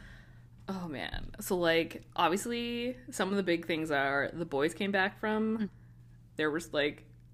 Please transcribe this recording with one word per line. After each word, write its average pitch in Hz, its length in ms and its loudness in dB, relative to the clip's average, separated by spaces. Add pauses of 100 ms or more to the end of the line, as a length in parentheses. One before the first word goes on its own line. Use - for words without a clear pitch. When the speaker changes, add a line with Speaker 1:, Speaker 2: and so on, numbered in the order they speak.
(680)
Speaker 1:
Oh, 185 200 -4
man. 120 420 -6 (100)
So, 208 160 0
like, 165 480 2 (120)
obviously, 240 800 0 (140)
some 190 200 0
of 202 60 2
the 202 60 2
big 170 240 2
things 160 240 -2
are 139 420 2
the 165 140 -4
boys 147 260 2
came 196 200 -2
back 196 280 2
from, 220 380 0
Speaker 2:
Mm. 208 100 0 (680)
Speaker 1:
there 156 140 2
was, 160 220 -4
like, 147 320 0 (280)